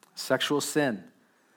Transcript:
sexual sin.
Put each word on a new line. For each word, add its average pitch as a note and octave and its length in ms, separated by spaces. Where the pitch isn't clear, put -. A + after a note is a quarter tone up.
sexual C3+ 460
sin. B2+ 440